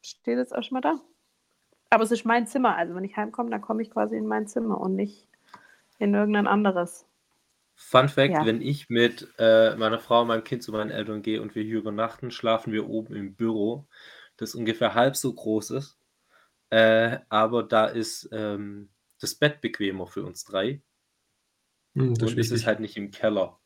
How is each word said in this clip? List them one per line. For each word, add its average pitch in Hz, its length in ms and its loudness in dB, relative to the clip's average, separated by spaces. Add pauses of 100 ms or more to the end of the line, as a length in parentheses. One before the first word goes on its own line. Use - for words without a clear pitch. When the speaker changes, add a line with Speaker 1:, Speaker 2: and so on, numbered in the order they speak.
Speaker 1:
steht - 340 -4
jetzt 247 160 -4
erstmal 240 280 -6
da. 302 200 -2 (880)
Aber 220 120 6
es 220 80 0
ist 226 140 -2
mein 233 220 2
Zimmer, 247 300 2
also 170 180 -4
wenn 185 100 -6
ich 196 120 -8
heimkomme, 226 340 -6
dann 214 100 -4
komm 220 200 -4
ich 220 100 -8
quasi 214 260 -2
in 214 100 -4
mein 214 200 -2
Zimmer 226 340 -2
und 190 140 -2
nicht 202 320 -6 (720)
in 202 160 2
irgendein 208 320 2
anderes. 190 580 0 (720)
Speaker 2:
Fun 131 340 4
Fact, 143 260 2
Speaker 1:
Ja. 151 100 2
Speaker 2:
wenn 113 160 2
ich 143 280 -6
mit, 120 380 2 (120)
äh, 113 360 6
meiner 113 240 0
Frau 117 220 4
und 120 60 0
meinem 113 160 0
Kind 120 200 -6
zu - 80 -12
meinen 107 200 -4
Eltern 107 320 -6
gehe 110 180 -2
und 107 140 -10
wir 110 80 -4
hier 110 160 -4
übernachten, 110 500 -6
schlafen 113 440 -2
wir 107 160 -4
oben 110 260 -6
im 98 200 -10
Büro, 113 520 -2 (500)
das - 160 -10
ungefähr 110 420 -2
halb 131 200 4
so - 180 -4
groß 107 380 -4
ist. 139 260 -8 (760)
Äh, 113 480 4 (100)
aber 110 340 2
da 110 240 4
ist, - 460 -6
ähm, 104 560 -8 (320)
das - 140 -6
Bett 147 260 0
bequemer 98 460 -4
für 98 180 -8
uns 90 200 -14
drei. 107 360 -4 (1120)
Speaker 3:
Hm, 131 200 2
das 113 160 0
Speaker 2:
Und 120 60 -2
Speaker 3:
ist - 20 -
Speaker 2:
es 117 120 0
ist 110 140 -2
Speaker 3:
wichtig. - 20 2
Speaker 2:
halt 107 120 2
nicht 110 180 -8
im 101 140 -8
Keller. 101 540 -2